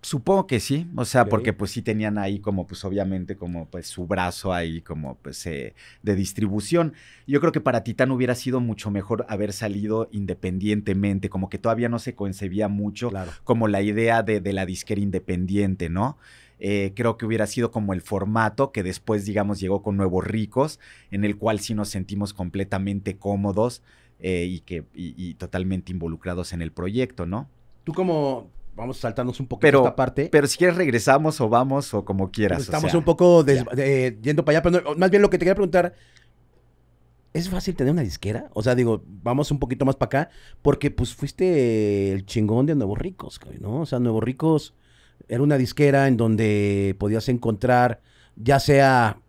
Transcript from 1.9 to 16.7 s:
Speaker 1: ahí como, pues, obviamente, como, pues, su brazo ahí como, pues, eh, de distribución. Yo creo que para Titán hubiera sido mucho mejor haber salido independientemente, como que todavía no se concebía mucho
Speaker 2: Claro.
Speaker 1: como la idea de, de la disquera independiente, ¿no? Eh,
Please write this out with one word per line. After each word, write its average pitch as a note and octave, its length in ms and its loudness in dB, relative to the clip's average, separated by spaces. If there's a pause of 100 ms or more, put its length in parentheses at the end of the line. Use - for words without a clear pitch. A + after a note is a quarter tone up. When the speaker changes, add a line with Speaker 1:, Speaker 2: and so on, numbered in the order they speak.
Speaker 1:
ahí G2 220 -4
como, F#2+ 260 -4
pues, - 160 -14
obviamente, F#2+ 540 -4
como, F2 320 -10
pues, E2+ 180 -12
su F2+ 180 -10
brazo F2+ 480 -2
ahí E2 280 -4
como, D2+ 340 -10
pues, - 320 -16
eh, C2+ 260 -10 (300)
de G#2 120 0
distribución. G#2 800 -2 (320)
Yo C#3+ 140 2
creo E3 140 2
que - 80 -2
para A#2 240 0
Titán B2+ 260 0
hubiera B2 240 0
sido B2+ 240 -4
mucho A2 320 -4
mejor G2+ 380 -4
haber G2+ 240 -4
salido G#2+ 580 -4
independientemente, G2 1160 -2
como F#2 200 -4
que - 80 -10
todavía A#2 320 0
no A#2 100 -2
se A#2+ 160 -8
concebía G2 520 -4
mucho G#2 420 -4
Speaker 2:
Claro. F#2+ 220 -8 (140)
Speaker 1:
como A#2 240 4
la G2+ 120 2
idea A2+ 420 2
de, G#2 180 0
de G2 120 -2
la F#2+ 120 -2
disquera F#2 360 -6
independiente, F#2+ 880 -2
¿no? G#2 280 -2 (420)
Eh, G2 360 -2